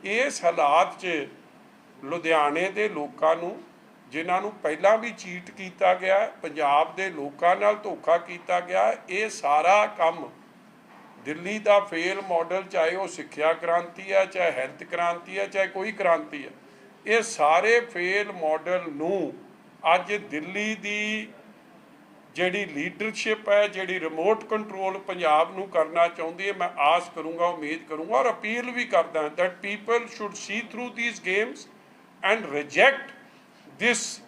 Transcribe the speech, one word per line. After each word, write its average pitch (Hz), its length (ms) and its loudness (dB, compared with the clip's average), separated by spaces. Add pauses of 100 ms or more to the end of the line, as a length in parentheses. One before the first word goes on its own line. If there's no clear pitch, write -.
ਇਸ 220 420 -2
ਹਾਲਾਤ 170 540 4
'ਚ 170 280 -4 (760)
ਲੁਧਿਆਣੇ 160 680 2
ਦੇ 208 200 -2
ਲੋਕਾਂ 156 460 0
ਨੂੰ, 175 260 -8 (480)
ਜਿਨ੍ਹਾਂ 180 320 -2
ਨੂੰ 208 100 -4
ਪਹਿਲਾਂ 190 460 2
ਵੀ 226 140 -6
ਚੀਟ 180 400 -12
ਕੀਤਾ 185 420 0
ਗਿਆ, 190 380 2 (100)
ਪੰਜਾਬ 156 540 2
ਦੇ 190 140 -4
ਲੋਕਾਂ 160 460 2
ਨਾਲ 208 200 2
ਧੋਖਾ 175 420 0
ਕੀਤਾ 175 420 -4
ਗਿਆ, 185 340 2 (160)
ਇਹ 208 200 -4
ਸਾਰਾ 170 560 4
ਕੰਮ 165 440 0 (960)
ਦਿੱਲੀ 175 340 -6
ਦਾ 208 200 6
ਫੇਲ 190 420 -2
ਮਾਡਲ, 180 420 -2
ਚਾਹੇ 175 320 0
ਉਹ 190 120 -4
ਸਿੱਖਿਆ 156 460 -2
ਕ੍ਰਾਂਤੀ 170 600 -2
ਹੈ, 190 120 4
ਚਾਹੇ 180 260 0
ਹੈਲਥ 135 320 -6
ਕ੍ਰਾਂਤੀ 175 560 -4
ਹੈ, 196 80 -2
ਚਾਹੇ 190 200 0
ਕੋਈ 196 240 -6
ਕ੍ਰਾਂਤੀ 165 540 0
ਹੈ, - 40 -14 (580)
ਇਹ 220 140 2
ਸਾਰੇ 185 580 4
ਫੇਲ 202 520 -2
ਮਾਡਲ 170 560 -2
ਨੂੰ 156 460 -2 (640)
ਅੱਜ 185 180 -2
ਦਿੱਲੀ 202 600 -6
ਦੀ 208 520 -6 (1080)
ਜਿਹੜੀ 185 300 0
ਲੀਡਰਸ਼ਿਪ 202 840 -4
ਹੈ, 208 180 6
ਜਿਹੜੀ 185 320 -4
ਰਿਮੋਟ 165 440 0
ਕੰਟਰੋਲ 190 560 -4
ਪੰਜਾਬ 175 580 2
ਨੂੰ 196 100 -6
ਕਰਨਾ 170 400 2
ਚਾਹੁੰਦੀ 170 400 -6
ਹੈ, 202 60 -2
ਮੈਂ 180 240 -2
ਆਸ 165 380 4
ਕਰੂੰਗਾ, 165 300 -2
ਉਮੀਦ 160 420 -4
ਕਰੂੰਗਾ 165 280 -4
ਔਰ 262 140 4
ਅਪੀਲ 233 420 -4
ਵੀ 240 140 -4
ਕਰਦਾ 160 360 2
that 175 300 -2
people 214 520 -2
should 208 300 -10
see 208 280 -8 (100)
through 240 180 -8
these 233 280 -6
games 208 400 -2 (720)
and 202 200 0
reject 151 600 2 (720)
this - 440 -2